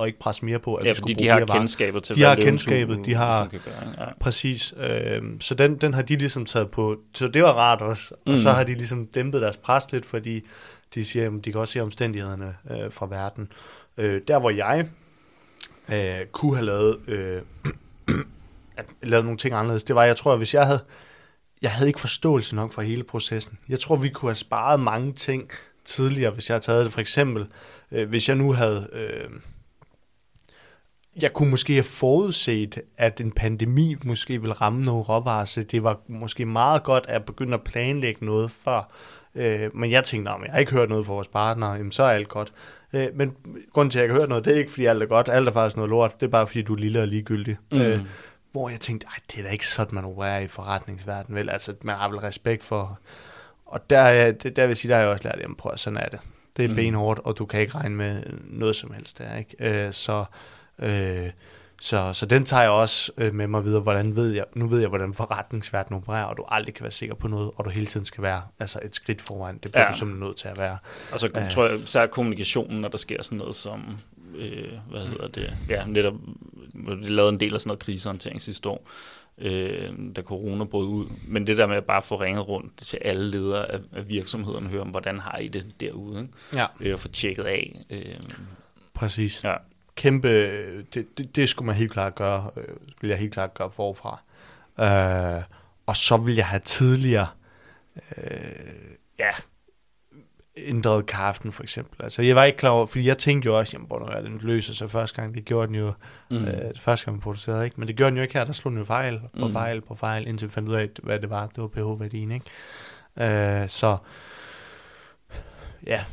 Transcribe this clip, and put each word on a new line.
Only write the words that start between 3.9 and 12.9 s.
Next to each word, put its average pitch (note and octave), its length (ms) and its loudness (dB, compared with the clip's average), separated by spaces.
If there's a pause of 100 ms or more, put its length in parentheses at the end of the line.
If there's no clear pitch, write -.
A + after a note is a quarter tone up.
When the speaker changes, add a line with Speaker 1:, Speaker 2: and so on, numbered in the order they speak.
Speaker 2:
ikke? - 120 -10
Ja. A#2+ 60 -6 (120)
Speaker 1:
Præcis. B2+ 560 -2
Øhm, A2 640 -4
så - 140 -4
den, C#3+ 220 6
den D3 180 2
har C3 80 2
de D3 140 0
ligesom C#3 300 -2
taget G#2+ 240 0
på. G#2+ 260 0 (180)
Så B2+ 140 0
det C#3+ 140 4
var E3 100 10
rart A#2 300 6
også. G#2+ 320 -4 (120)
Og C#3 120 6
så A#2 100 6
Speaker 2:
Mm. C3 60 8
Speaker 1:
har B2+ 100 4
de B2 100 0
ligesom A#2+ 320 -4
dæmpet C3 360 0
deres G#2+ 140 0
pres C3 360 0
lidt, B2 140 -4
fordi A2+ 340 -6 (540)
de A2+ 100 -4
siger, A#2 180 -2
jamen, G#2+ 180 -2
de G#2+ 120 -6
kan G#2+ 80 -2
også A2 120 -2
se B2 80 -2
omstændighederne, G2 760 -4 (140)
øh, G#2 220 -8